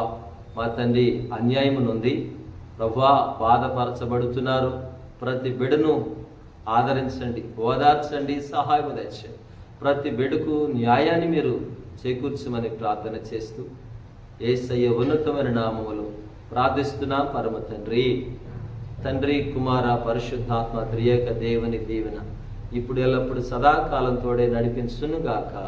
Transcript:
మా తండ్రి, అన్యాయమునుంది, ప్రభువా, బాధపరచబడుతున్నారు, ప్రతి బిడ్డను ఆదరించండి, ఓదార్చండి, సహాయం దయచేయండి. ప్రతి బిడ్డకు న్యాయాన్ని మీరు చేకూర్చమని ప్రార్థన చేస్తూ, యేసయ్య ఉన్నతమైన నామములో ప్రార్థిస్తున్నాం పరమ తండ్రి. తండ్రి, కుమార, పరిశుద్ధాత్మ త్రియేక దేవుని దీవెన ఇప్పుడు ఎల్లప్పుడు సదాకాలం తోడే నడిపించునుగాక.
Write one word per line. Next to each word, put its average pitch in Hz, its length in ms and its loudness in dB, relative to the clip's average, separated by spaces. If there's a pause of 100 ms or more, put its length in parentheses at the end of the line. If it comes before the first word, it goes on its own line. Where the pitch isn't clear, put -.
(580)
మా 113 100 -2
తండ్రి, 120 680 2
అన్యాయమునుంది, 123 800 2 (640)
ప్రభువా, 123 640 4
బాధపరచబడుతున్నారు, 123 1300 2 (500)
ప్రతి 127 280 -2
బిడ్డను 147 440 4 (760)
ఆదరించండి, 123 760 0 (160)
ఓదార్చండి, 143 800 2
సహాయం 147 560 0
దయచేయండి. - 420 -10 (420)
ప్రతి 143 280 2
బిడ్డకు 151 640 0
న్యాయాన్ని 147 540 4
మీరు 139 260 2 (480)
చేకూర్చమని 123 680 -4
ప్రార్థన 110 460 -4 (180)
చేస్తూ, 113 300 -8 (760)
యేసయ్య 123 460 2
ఉన్నతమైన 139 640 2
నామములో 110 560 -2 (460)
ప్రార్థిస్తున్నాం 135 760 0 (100)
పరమ 113 220 -2
తండ్రి. 107 480 0 (1000)
తండ్రి, 139 480 2
కుమార, 127 420 2 (120)
పరిశుద్ధాత్మ 117 760 -2
త్రియేక 117 480 4
దేవుని 117 460 0
దీవెన 107 420 -4 (540)
ఇప్పుడు 123 260 -2
ఎల్లప్పుడు 127 420 2
సదాకాలం 127 720 2
తోడే 120 320 2
నడిపించునుగాక. 120 1040 -2 (140)